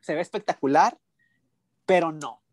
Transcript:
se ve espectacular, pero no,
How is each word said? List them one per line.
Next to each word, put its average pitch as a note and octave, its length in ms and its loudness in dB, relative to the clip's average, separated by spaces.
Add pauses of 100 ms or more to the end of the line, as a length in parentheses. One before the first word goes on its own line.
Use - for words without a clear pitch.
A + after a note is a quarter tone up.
se D#3+ 80 -6
ve D#3+ 80 -4
espectacular, E3+ 760 0 (880)
pero F3 260 2
no, C#3+ 300 -14 (120)